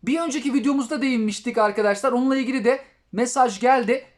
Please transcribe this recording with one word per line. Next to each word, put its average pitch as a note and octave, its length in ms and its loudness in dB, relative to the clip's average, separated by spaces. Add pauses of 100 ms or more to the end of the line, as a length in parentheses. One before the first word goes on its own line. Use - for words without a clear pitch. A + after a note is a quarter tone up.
Bir C#4+ 160 0
önceki C#4+ 340 -4
videomuzda C#4 480 0
değinmiştik A#3 560 -2
arkadaşlar. G#3 540 2
Onunla C4 260 0
ilgili B3+ 280 -2
de C4+ 140 2 (320)
mesaj A#3+ 480 0
geldi. B3 460 2 (120)